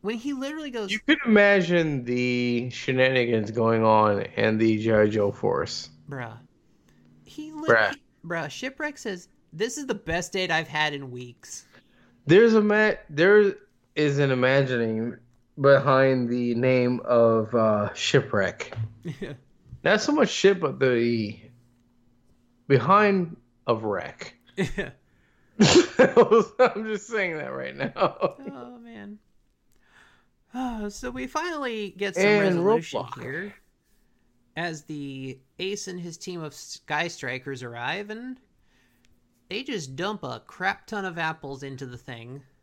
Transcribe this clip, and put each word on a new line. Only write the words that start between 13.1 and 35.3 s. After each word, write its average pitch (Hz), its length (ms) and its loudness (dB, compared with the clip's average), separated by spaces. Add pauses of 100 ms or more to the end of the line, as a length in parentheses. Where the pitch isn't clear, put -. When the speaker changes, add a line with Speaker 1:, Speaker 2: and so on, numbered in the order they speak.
Speaker 2:
there 196 420 6 (440)
is 143 240 2
an 139 100 2
imagining 123 840 0 (440)
behind 135 680 4
the 120 260 0
name 123 500 2
of, 113 480 4
uh, 107 420 2
Shipwreck. - 800 -2 (320)
Speaker 1:
<laughs> - 800 -14
Speaker 2:
Not 202 180 2
so 294 120 -2
much 294 180 2
ship, 190 300 2
but 139 180 -4
the 117 580 0 (1300)
behind 175 680 4 (300)
of 113 160 0
wreck. - 520 -6 (100)
Speaker 1:
<laughs> - 120 -20
Speaker 2:
<laughs> - 0 - (1000)
I'm 226 1300 4
just 214 220 -8
saying 190 300 -4
that 131 140 -8
right 135 240 -10
now. - 200 -6
Speaker 1:
Oh, 247 840 -4
man. 214 380 -18 (1400)
Oh, 240 360 -8
so 247 200 -12
we 254 160 -10
finally 269 720 -6
get 196 160 -4
some 185 100 2
Speaker 2:
And 208 160 4
Speaker 1:
resolution 180 600 0
Speaker 2:
Roadblock. - 200 -12
Speaker 1:
here. 175 340 -10 (1000)
As 165 280 -8
the 135 560 -10 (180)